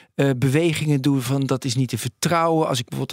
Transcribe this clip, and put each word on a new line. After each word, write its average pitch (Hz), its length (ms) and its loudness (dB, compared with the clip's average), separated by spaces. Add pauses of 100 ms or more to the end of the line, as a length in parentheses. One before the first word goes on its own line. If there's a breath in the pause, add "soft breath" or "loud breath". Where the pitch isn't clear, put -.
(140 loud breath)
eh, 139 220 2
bewegingen 151 640 2
doe 139 180 2
van 135 260 -2
dat 131 180 -2
is 127 100 -2
niet 131 140 0
te 120 100 -4
vertrouwen. 165 720 0
Als 131 100 0
ik 120 100 -8
bijvoorbeeld 135 240 -6